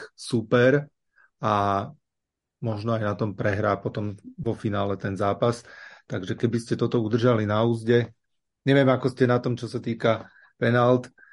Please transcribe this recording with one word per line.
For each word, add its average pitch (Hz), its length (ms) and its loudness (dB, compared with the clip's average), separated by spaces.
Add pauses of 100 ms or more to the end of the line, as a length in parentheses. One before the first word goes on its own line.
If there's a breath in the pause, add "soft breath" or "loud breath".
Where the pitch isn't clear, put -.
(140)
súper 127 720 2 (520 soft breath)
a 101 480 0 (720)
možno 113 400 -4
aj 113 40 -4
na 104 120 -2
tom 107 200 -4
prehrá 101 440 -2
potom 104 400 -8 (160)
vo 117 200 -4
finále 101 440 -4
ten 98 160 -6
zápas. 101 480 0 (460 loud breath)
Takže 110 260 -6
keby 117 240 -2
ste 113 160 -4
toto 120 240 -2
udržali 113 460 2
na 104 180 0
úzde, 117 480 2 (540)
neviem, 139 240 4
ako 127 240 2
ste 127 160 2
na 123 100 4
tom, 123 160 -2
čo 113 140 -8
sa 123 100 -8
týka 113 480 -2 (300 loud breath)
penalt. 123 540 2 (220 soft breath)